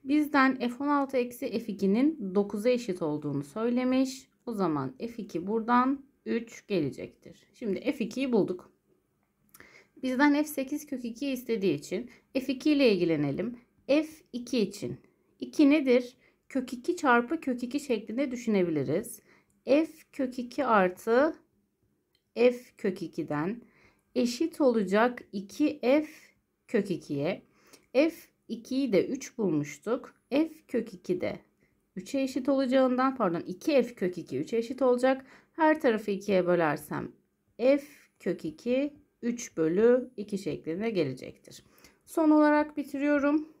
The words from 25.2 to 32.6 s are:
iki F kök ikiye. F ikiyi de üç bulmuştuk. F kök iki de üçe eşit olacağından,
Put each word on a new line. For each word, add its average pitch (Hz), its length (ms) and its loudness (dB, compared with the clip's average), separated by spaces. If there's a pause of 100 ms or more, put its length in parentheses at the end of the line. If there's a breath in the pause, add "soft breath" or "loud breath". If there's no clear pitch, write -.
iki 285 500 -2
F 285 260 2 (600)
kök - 220 0
ikiye. 151 520 -4 (500 soft breath)
F 320 220 2 (340)
ikiyi 254 440 -4
de 180 140 4
üç - 320 -10
bulmuştuk. 190 760 -4 (160)
F 311 200 0 (180)
kök - 260 -4
iki - 260 -4
de - 180 -4 (580)
üçe 226 240 -6
eşit 262 280 -2
olacağından, 262 680 2